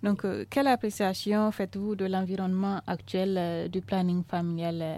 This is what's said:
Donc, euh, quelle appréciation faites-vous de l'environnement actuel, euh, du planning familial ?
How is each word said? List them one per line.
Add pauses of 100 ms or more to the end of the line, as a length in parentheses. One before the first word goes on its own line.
Donc,
euh,
quelle
appréciation
faites-vous
de
l'environnement
actuel,
euh,
du
planning
familial ? (160)